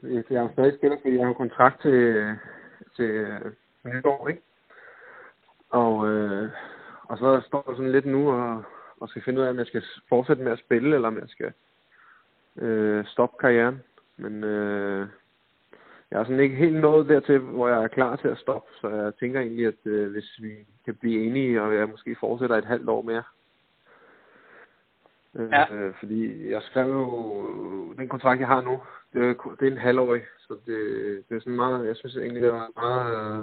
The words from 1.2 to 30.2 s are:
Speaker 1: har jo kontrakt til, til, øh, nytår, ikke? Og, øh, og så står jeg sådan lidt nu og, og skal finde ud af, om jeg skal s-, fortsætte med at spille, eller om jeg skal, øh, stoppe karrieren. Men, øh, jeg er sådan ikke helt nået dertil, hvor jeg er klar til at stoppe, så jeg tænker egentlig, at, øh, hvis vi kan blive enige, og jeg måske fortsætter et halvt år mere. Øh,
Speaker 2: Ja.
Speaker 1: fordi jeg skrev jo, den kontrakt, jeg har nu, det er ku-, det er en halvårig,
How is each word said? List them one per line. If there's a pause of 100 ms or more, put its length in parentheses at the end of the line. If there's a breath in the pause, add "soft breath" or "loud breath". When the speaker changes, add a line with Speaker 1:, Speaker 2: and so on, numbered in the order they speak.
Speaker 1:
har
jo
kontrakt
til, (720 loud breath)
til,
øh, (440)
nytår,
ikke? (1300 soft breath)
Og,
øh, (540 loud breath)
og
så
står
jeg
sådan
lidt
nu
og, (360 loud breath)
og
skal
finde
ud
af,
om
jeg
skal
s-,
fortsætte
med
at
spille,
eller
om
jeg
skal, (1040 soft breath)
øh,
stoppe
karrieren. (360)
Men,
øh, (1040 soft breath)
jeg
er
sådan
ikke
helt
nået
dertil,
hvor
jeg
er
klar
til
at
stoppe, (120)
så
jeg
tænker
egentlig,
at,
øh,
hvis
vi (340)
kan
blive
enige,
og
jeg
måske
fortsætter
et
halvt
år
mere. (2000 soft breath)
Øh,
Speaker 2:
Ja.
Speaker 1:
fordi
jeg
skrev
jo,
den
kontrakt,
jeg
har
nu, (320 loud breath)
det
er
ku-,
det
er
en
halvårig, (180)